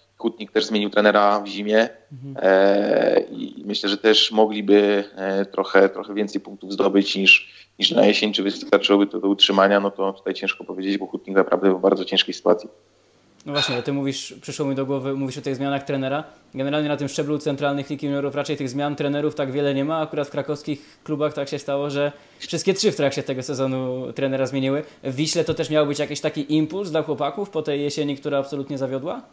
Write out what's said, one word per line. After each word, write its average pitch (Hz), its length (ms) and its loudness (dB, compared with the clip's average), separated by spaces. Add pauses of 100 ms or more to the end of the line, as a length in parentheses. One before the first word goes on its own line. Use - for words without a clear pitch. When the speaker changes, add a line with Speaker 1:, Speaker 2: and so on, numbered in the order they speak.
(180)
Speaker 1:
Hutnik 110 340 -6
też 107 140 2
zmienił 104 240 0
trenera 104 500 4
w 101 80 -6
zimie. 107 420 2 (220)
Speaker 2:
Mhm. 135 300 -14
Speaker 1:
E, 98 800 4 (120)
i - 340 -12
myślę, 101 240 -4
że 101 80 0
też 107 340 4
mogliby, 104 720 4 (120)
e, 95 300 -2
trochę, 98 440 4
trochę 101 240 -10
więcej 101 280 -2
punktów 98 320 -14
zdobyć 98 420 2
niż, - 380 4 (260)
niż - 120 2
na - 140 6
jesień. 104 280 4
Czy 101 100 -2
wystarczyłoby 101 640 4
to - 120 -6
do 98 80 0
utrzymania? 98 520 4
No 98 120 0
to 98 220 -2
tutaj 95 200 -6
ciężko - 300 -6
powiedzieć, 95 340 -4
bo 92 100 -6
Hutnik - 280 -8
naprawdę 92 380 4
w 92 60 -2
bardzo 95 260 2
ciężkiej 90 280 -2
sytuacji. - 360 0 (760)
Speaker 2:
No 143 80 -8
właśnie, 143 220 -2
ale 120 80 -4
ty 143 100 -2
mówisz, 139 480 -4
przyszło 147 240 -6
mi 139 100 -2
do 135 100 -2
głowy, 135 280 -4
mówisz 135 240 -4
o 143 40 -10
tych 135 140 -6
zmianach 139 280 -4
trenera. 139 400 -4 (320)
Generalnie 143 340 -2
na 147 80 -2
tym 143 100 -4
szczeblu 151 300 -2
centralnych 143 520 -4
lig 143 140 -6
juniorów 139 320 -4
raczej 143 220 -4
tych 135 120 -6
zmian 143 260 -4
trenerów 147 400 -2
tak 135 160 -4
wiele 143 220 0
nie 139 120 0
ma. 160 160 -2
Akurat 151 260 -4
w - 40 -18
krakowskich 147 720 -6
klubach 147 300 -2
tak 143 160 -6
się 147 100 -4
stało, 143 300 -2
że 143 220 -2 (280)
wszystkie 175 340 -2
trzy 196 180 2
w - 40 -10
trakcie 139 280 0
tego 131 200 -6
sezonu 127 720 -4
trenera 135 320 -2
zmieniły. 135 380 -2 (200)
W 135 120 -6
Wiśle 156 280 0
to 160 100 -2
też 151 160 -4
miał 151 180 4
być 143 120 -2
jakiś 147 220 -4
taki 151 340 -2
impuls 165 360 -2
dla 151 120 0
chłopaków 156 460 -4
po 160 120 -4
tej 143 200 -4
jesieni, 143 360 -2
która 143 200 -2
absolutnie 139 400 -4
zawiodła? 135 440 -4 (120)